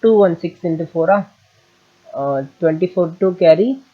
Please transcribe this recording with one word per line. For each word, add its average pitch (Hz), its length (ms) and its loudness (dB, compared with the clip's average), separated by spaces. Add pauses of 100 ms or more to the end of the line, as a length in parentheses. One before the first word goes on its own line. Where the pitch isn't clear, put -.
டூ 226 180 4
ஒன் 180 200 2
சிக்ஸ் - 280 -10
into 165 280 -4
ஃபோரா? 185 320 0 (880)
ஆ, 135 80 -8 (380)
ட்வென்டி 165 340 -2
ஃபோர் 175 240 -2
டூ 190 160 0
கேரி 185 480 2 (120)